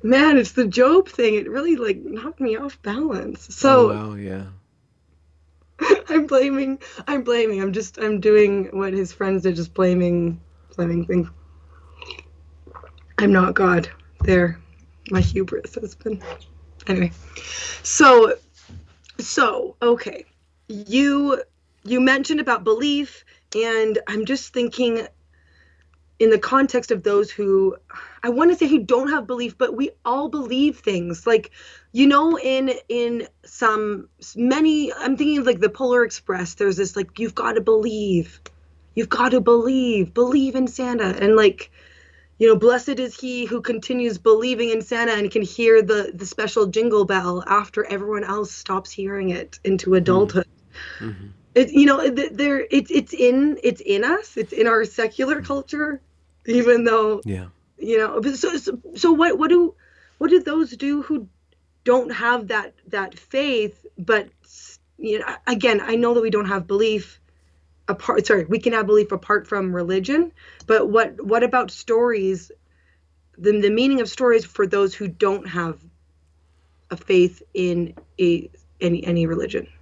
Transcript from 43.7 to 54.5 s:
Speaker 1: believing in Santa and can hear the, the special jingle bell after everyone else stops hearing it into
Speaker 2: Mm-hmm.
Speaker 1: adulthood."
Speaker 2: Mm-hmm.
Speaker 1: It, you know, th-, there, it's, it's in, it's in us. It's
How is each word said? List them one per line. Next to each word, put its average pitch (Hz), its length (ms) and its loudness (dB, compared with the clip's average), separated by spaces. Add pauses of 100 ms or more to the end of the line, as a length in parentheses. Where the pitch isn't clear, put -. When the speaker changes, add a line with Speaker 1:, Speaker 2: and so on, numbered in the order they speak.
Speaker 1:
believing 226 540 2
in 220 100 -2
Santa 233 320 -2
and 208 180 -2
can 226 100 0
hear 226 400 4
the, 202 320 0
the 185 120 -14
special 214 420 -2
jingle 214 380 2
bell 180 420 -2
after 208 380 -2
everyone 202 400 -6
else 202 260 -6
stops - 400 -8
hearing 196 380 -6
it - 340 -8
into 185 280 0
Speaker 2:
Mm-hmm. 190 40 6
Speaker 1:
adulthood." 185 520 2 (520)
Speaker 2:
Mm-hmm. 101 280 -12 (280)
Speaker 1:
It, 254 160 4
you 277 140 6
know, 277 280 2
th-, 269 200 -4
there, 277 360 -2
it's, - 220 0
it's 294 220 -2
in, 262 500 2
it's 233 180 0
in 202 220 0
us. 349 340 -4
It's - 160 -8